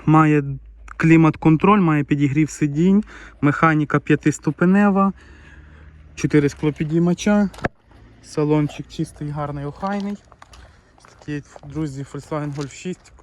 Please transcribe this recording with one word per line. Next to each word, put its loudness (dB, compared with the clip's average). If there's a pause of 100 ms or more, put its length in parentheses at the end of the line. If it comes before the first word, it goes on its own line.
має 4 (520)
клімат-контроль, 4
має 2
підігрів 0
сидінь, 0 (360)
механіка 0
п'ятиступенева, 0 (1040)
чотири 0
склопідіймача, -2 (720)
салончик -4
чистий, -10
гарний, -10
охайний. -8 (840)
Ось -20
такий, -12 (220)
друзі, -10
Volkswagen -10
Golf -10
шість, -14 (100)